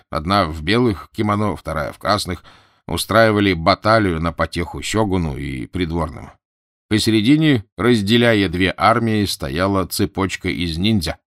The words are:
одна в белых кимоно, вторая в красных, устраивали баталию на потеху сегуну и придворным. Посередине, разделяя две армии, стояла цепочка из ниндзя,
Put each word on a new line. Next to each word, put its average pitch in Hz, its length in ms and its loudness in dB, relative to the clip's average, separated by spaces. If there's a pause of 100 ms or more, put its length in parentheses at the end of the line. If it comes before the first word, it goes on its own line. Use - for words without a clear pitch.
одна 90 360 -2
в 78 180 -8
белых 107 500 0
кимоно, 104 440 -2
вторая 76 340 -6
в - 60 -20
красных, 92 480 -4 (420)
устраивали 104 680 2
баталию 92 680 2
на 82 100 0
потеху 85 500 -6
сегуну 92 540 -2
и 67 300 -8
придворным. 80 680 -6 (580)
Посередине, 113 760 2 (120)
разделяя 110 720 2
две 90 260 0
армии, 110 500 2
стояла 90 600 -2
цепочка 95 640 -4
из 82 300 -4
ниндзя, 90 400 0 (160)